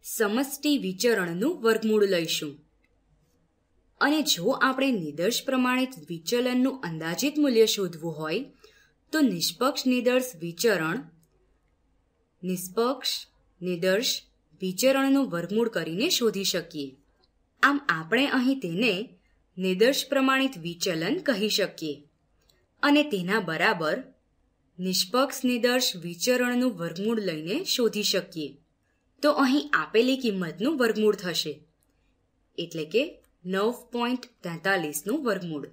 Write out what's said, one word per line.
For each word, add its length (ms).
સમષ્ટિ 720
વિચરણનું 840
વર્ગમૂળ 500
લઈશું. 400
અને 180
જો 220
આપણે 380
નિદર્શ 560
પ્રમાણિત 460
વિચલનનું 800
અંદાજિત 560
મૂલ્ય 320
શોધવું 440
હોય 220
તો 80
નિષ્પક્ષ 720
નિદર્શ 380
વિચરણ, 560
નિષ્પક્ષ 720
નિદર્શ 520
વિચરણનું 720
વર્ગમૂળ 440
કરીને 320
શોધી 440
શકીએ. 420
આમ 140
આપણે 360
અહીં 280
તેને 280
નિદર્શ 520
પ્રમાણિત 460
વિચલન 500
કહી 320
શકીએ 380
અને 280
તેના 360
બરાબર 500
નિષ્પક્ષ 680
નિદર્શ 400
વિચરણનું 760
વર્ગમૂળ 480
લઈને 280
શોધી 460
શકીએ. 380
તો 60
અહીં 300
આપેલી 500
કિંમતનું 540
વર્ગમૂળ 440
થશે, 320
એટલે 360
કે 100
નવ 320
પોઇન્ટ 300
તેતાલીસનું 840
વર્ગમૂળ. 480